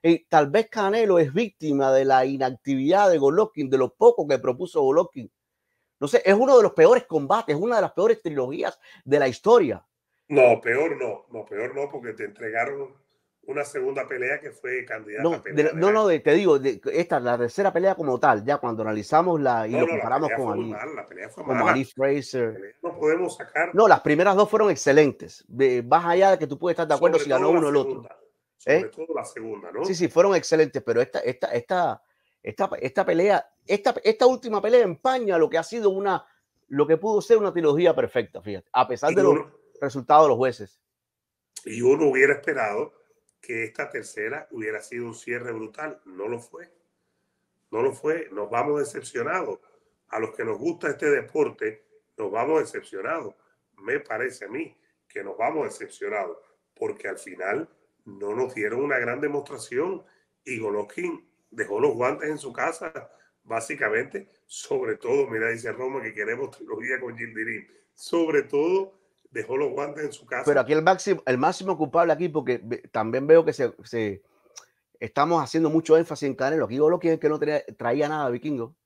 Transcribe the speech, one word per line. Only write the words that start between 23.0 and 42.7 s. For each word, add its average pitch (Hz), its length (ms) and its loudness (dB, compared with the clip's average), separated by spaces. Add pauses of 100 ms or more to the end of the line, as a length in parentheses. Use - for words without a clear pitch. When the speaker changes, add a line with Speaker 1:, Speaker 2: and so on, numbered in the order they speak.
Speaker 2:
sacar. 165 400 -4
Speaker 1:
No, 214 120 8
las 151 140 8
primeras 175 340 4
dos 202 140 4
fueron 208 220 2
excelentes, 139 760 2
de, 123 360 0
más 160 220 2
allá 185 260 4
de 175 80 2
que 151 80 -4
tú 139 100 -10
puedes 175 160 -2
estar 165 140 -2
de 151 60 2
acuerdo 160 240 4
Speaker 2:
Sobre 147 80 0
Speaker 1:
si 143 40 -6
ganó 135 180 2
Speaker 2:
todo 165 60 4
la 170 60 4
Speaker 1:
uno 156 80 2
o - 20 2
el 147 80 0
otro. 135 140 0
Speaker 2:
segunda, 120 260 -12 (400)
sobre 143 200 2
Speaker 1:
¿Eh? 185 80 0
Speaker 2:
todo 165 300 -10
la 120 100 -6
segunda, 104 460 -12
¿no? 123 140 -6
Speaker 1:
Sí, 190 100 -2
sí, 160 120 0
fueron 185 280 4
excelentes, 156 480 0
pero 117 180 0
esta, - 180 -4
esta, - 280 -4
esta, 151 540 -2 (400)
esta, 196 280 -6 (100)
esta 156 260 -2
pelea, 175 400 2 (200)
esta, 202 280 0 (100)
esta 220 220 2
última 247 360 0
pelea 233 220 4
empaña 208 540 -2
lo 160 120 4
que 160 80 -2
ha 165 60 0
sido 214 260 -2
una, 190 360 -4 (440)
lo 143 180 -2
que 160 80 6
pudo 208 260 -2
ser 226 160 6
una 202 140 0
trilogía 160 420 2
perfecta, 117 480 -2
fíjate, 98 300 -12
a 127 160 2
pesar 135 240 -2
Speaker 2:
Y 175 40 -4
Speaker 1:
de 196 80 4
los - 100 6
Speaker 2:
uno - 180 -2 (300)
Speaker 1:
resultados 139 440 4
de 143 40 4
los 117 80 4
jueces. 120 420 -4 (880)
Speaker 2:
Y 110 160 -8
uno 143 260 4
hubiera 135 260 4
esperado 135 600 -4 (480)